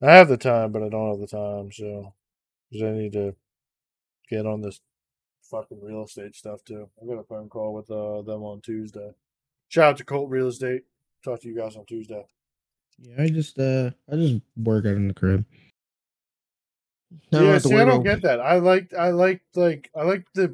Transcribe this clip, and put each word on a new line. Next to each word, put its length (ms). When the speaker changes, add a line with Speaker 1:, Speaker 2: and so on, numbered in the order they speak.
Speaker 1:
I 140
have 140
the 80
time, 340
but 120
I 60
don't 220
have 80
the 80
time, 440
so, 420
'cause 120
I 80
need 220
to 220
get 160
on 160
this 180
fucking 380
real 220
estate 320
stuff, 300
too. 240
I 40
got 140
a 40
phone 260
call 240
with, 180
uh, 320
them 200
on 180
Tuesday. 520
Shout 220
out 60
to 80
Colt 240
Real 180
Estate. 380
Talk 180
to 60
you 80
guys 200
on 100
Tuesday. 400
Speaker 2:
Yeah, 240
I 60
just, 300
uh, 320
I 40
just 260
work 280
out 100
in 120
the 60
crib. 320
I 60
don't 80
Speaker 1:
Yeah, 80
Speaker 2:
have 100
to 60
Speaker 1:
see, 60
I 0
Speaker 2:
worry 100
Speaker 1:
don't 160
Speaker 2:
about 20
Speaker 1:
get 200
that. 160
I 200
like, 340
I 180
like, 300
like, 400
I 80
like 300
the 200